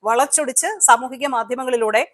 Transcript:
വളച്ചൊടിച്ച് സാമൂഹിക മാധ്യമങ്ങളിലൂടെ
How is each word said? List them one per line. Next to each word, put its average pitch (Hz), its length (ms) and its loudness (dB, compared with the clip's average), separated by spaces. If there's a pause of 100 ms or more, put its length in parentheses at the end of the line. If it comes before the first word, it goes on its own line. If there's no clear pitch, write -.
വളച്ചൊടിച്ച് 269 600 0 (180)
സാമൂഹിക 254 400 2 (100)
മാധ്യമങ്ങളിലൂടെ 233 640 -2 (120)